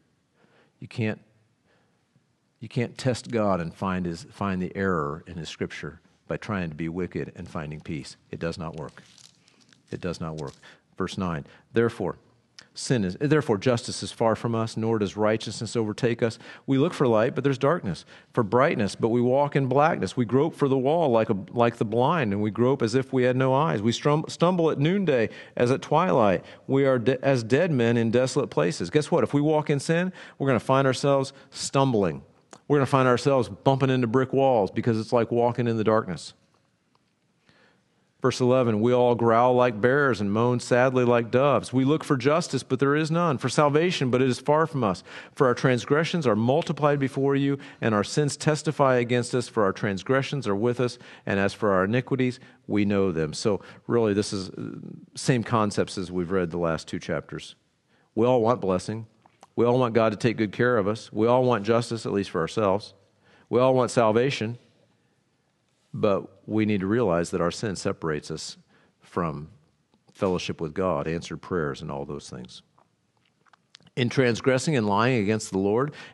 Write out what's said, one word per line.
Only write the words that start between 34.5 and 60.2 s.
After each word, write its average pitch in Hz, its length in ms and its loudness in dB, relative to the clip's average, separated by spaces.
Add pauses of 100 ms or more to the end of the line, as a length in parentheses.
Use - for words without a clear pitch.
because 113 260 0
it's 110 140 -6
like 117 180 2
walking 120 380 0
in 117 80 0
the 110 80 0
darkness. 101 520 -2 (1900)
Verse 127 180 0
eleven, 123 420 2
"We 120 120 4
all 123 220 4
growl 117 400 4
like 123 260 2
bears 127 400 2
and 101 100 -2
moan 120 280 2
sadly 127 440 2
like 120 280 2
doves. 123 420 2
We 131 100 2
look 151 200 0
for 147 120 0
justice, 139 460 0
but 131 160 -4
there 139 180 2
is 156 140 0
none, 165 300 0
for 131 100 -4
salvation, 147 600 2
but 123 100 4
it 135 80 4
is 120 80 0
far 156 300 2
from 139 160 -2
us. 95 200 0 (300)
For 139 140 4
our 120 80 4
transgressions 143 720 0
are 107 80 6
multiplied 143 640 2
before 139 360 0
you, 139 220 0 (240)
and 110 140 2
our 101 80 4
sins 147 340 -2
testify 143 600 2
against 120 360 0
us, 123 140 0
for 110 160 0
our 95 100 2
transgressions 123 720 -2
are 101 80 0
with 120 240 0
us, 123 200 -2 (260)
and 101 140 0
as 98 160 0
for 104 160 0
our 92 140 4
iniquities, 127 540 -2 (280)
we 104 180 0
know 98 260 2
them." 78 220 -2
So 98 260 -2 (280)
really, 117 260 2
this 101 200 -2
is, 95 180 -8
uh, - 260 -12 (380)
same 123 280 0
concepts 104 540 0
as 87 140 -8
we've 90 180 -4
read 90 220 0
the 87 80 -4
last 82 280 -2
two - 120 -8
chapters. - 560 -10 (580)
We 113 140 0
all 123 160 2
want 113 180 0
blessing. 98 460 -4 (480)
We 113 100 2
all 120 140 2
want 117 160 2
God 110 160 4
to 104 40 -2
take 110 220 -2